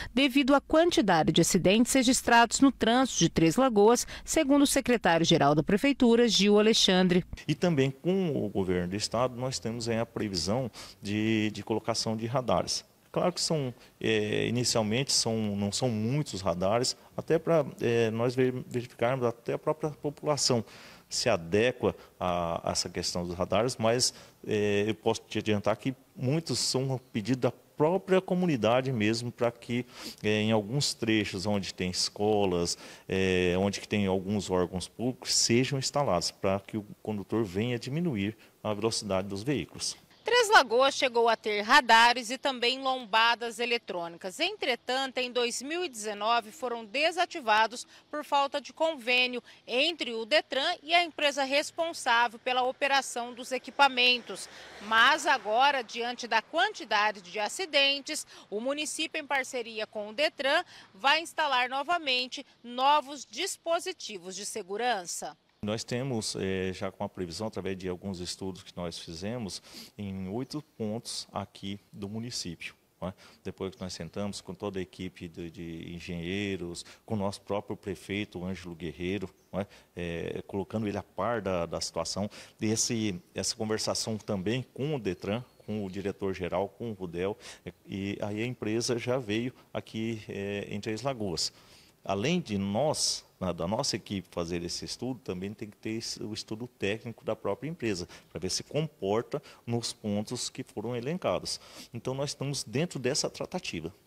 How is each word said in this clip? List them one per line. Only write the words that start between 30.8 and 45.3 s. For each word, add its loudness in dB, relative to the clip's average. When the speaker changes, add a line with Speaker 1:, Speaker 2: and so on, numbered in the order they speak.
Speaker 2:
trechos 0
onde -2
tem -4
escolas, 0
é, 2
onde 0
que -12
tem 0
alguns -2
órgãos -2
públicos, -6
sejam 2
instalados, 0
pra -2
que -12
o -6
condutor -2
venha -4
diminuir -2
a -2
velocidade -2
dos -6
veículos. -6
Speaker 1:
Três 2
Lagoas 6
chegou 2
a 4
ter -2
radares 6
e -4
também -2
lombadas 0
eletrônicas. -6
Entretanto, -4
em -4